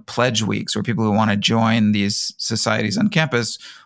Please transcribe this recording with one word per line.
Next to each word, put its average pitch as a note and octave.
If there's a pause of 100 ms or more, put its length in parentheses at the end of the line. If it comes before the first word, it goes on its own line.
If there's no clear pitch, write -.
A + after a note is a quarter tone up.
pledge A#2+
weeks G#2
where G#2+
people A2
who G#2+
wanna G#2+
join A2+
these G2+
societies A2
on G#3
campus B2 (260)